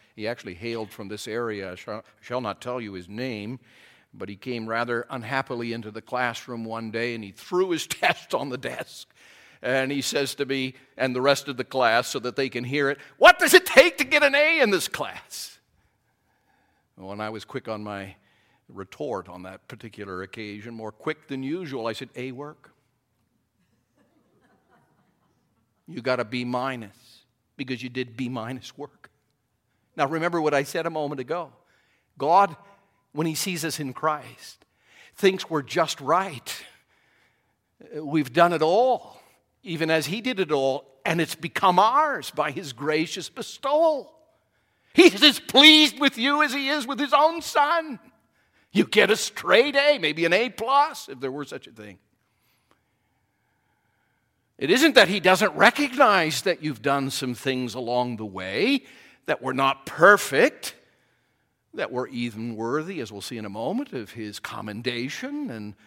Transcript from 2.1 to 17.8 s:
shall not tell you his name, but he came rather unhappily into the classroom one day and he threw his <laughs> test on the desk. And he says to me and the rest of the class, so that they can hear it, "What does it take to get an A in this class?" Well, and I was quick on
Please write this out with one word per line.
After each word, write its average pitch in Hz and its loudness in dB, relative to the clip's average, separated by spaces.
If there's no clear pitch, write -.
shall 123 -8
not 104 -6
tell 123 -8
you 104 -10
his 90 -12
name, 113 -10
but 98 -14
he 101 -14
came 117 -10
rather 120 -2
unhappily 120 -6
into 110 -10
the 107 -16
classroom 120 -6
one 113 -8
day 117 -4
and 110 -12
he 98 -14
threw 180 -2
his 160 -4
<laughs> - -
test - -2
on 139 -4
the 123 -8
desk. 123 -12
And 131 0
he 143 -2
says 143 -2
to 143 -4
me 131 -4
and 127 0
the 127 -2
rest 139 2
of 135 -8
the 123 -6
class, 120 2
so - -6
that 117 -6
they 135 -2
can 120 -6
hear 139 -2
it, 147 -6
"What 349 8
does 320 2
it 359 8
take 320 6
to 294 0
get 294 2
an 277 2
A 311 2
in 226 4
this 180 0
class?" - -12
Well, 95 -18
and 104 -12
I 107 -8
was 110 -12
quick - -12
on 107 -8